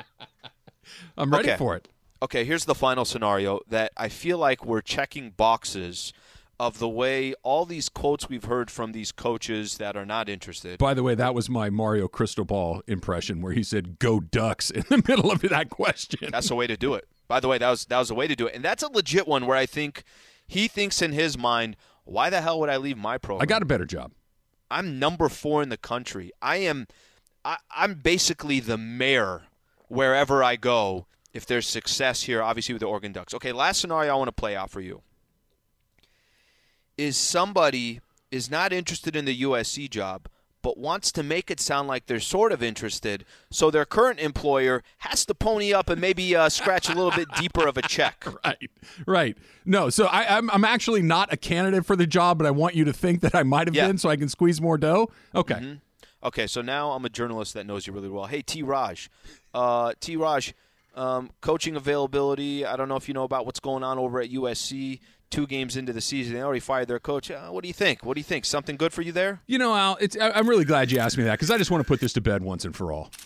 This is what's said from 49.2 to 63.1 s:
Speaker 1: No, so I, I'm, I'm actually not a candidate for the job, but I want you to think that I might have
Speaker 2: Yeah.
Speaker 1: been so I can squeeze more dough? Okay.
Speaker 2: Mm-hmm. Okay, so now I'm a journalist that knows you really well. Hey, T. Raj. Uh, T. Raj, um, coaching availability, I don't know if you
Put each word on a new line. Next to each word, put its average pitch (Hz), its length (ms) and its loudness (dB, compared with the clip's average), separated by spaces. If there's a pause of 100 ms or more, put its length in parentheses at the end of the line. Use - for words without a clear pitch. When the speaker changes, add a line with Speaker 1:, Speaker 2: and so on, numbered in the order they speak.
Speaker 1:
No, 185 260 4
so 214 180 4
I, 202 300 4
I'm, 226 120 0
I'm 202 160 6
actually 220 380 4
not 165 280 4
a 151 60 -2
candidate 185 480 2
for 202 100 4
the 175 120 4
job, 175 320 4
but 156 80 4
I 143 40 4
want 160 240 2
you 160 100 6
to 147 80 2
think 175 280 2
that 160 140 2
I 170 80 6
might 160 240 4
have 165 80 0
Speaker 2:
Yeah. 147 120 6
Speaker 1:
been 190 100 2
so 170 120 2
I 151 80 4
can 143 120 -2
squeeze 170 300 2
more 165 180 2
dough? 170 320 4 (260)
Okay. 175 200 2
Speaker 2:
Mm-hmm. 131 180 -8 (500)
Okay, 113 240 -2
so 123 140 -4
now 143 300 -2
I'm 131 140 -6
a 117 40 -4
journalist 113 440 -6
that 104 140 -10
knows 101 180 -8
you 98 80 -12
really 98 160 -8
well. 98 160 -8
Hey, 135 160 -6
T. 156 220 -8
Raj. 131 460 -4 (440)
Uh, 120 460 2
T. 165 180 -8
Raj, 151 360 0 (420)
um, 127 340 -4 (120)
coaching 160 340 0
availability, 139 880 0
I 120 100 -4
don't 135 140 -2
know 135 60 -2
if 131 120 -6
you 143 60 -6